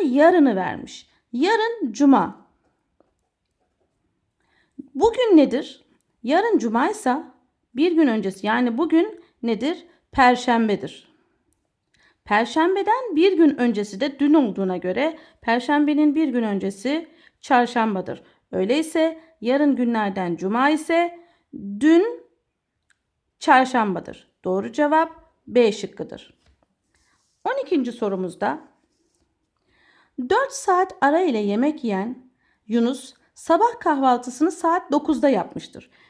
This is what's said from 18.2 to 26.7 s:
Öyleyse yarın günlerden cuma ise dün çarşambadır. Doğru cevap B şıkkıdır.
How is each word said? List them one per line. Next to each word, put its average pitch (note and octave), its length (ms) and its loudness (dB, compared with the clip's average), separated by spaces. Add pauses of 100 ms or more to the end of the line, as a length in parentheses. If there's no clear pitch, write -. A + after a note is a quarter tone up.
Öyleyse D#4 680 -2 (200)
yarın C4+ 360 0
günlerden G3+ 600 -2
cuma A#3 340 0
ise E4+ 500 -2 (340)
dün D#4 720 2 (1120)
çarşambadır. B3+ 960 0 (120)
Doğru G3 280 -4
cevap D#4 540 0 (200)
B A3 260 2
şıkkıdır. - 640 -14 (1080)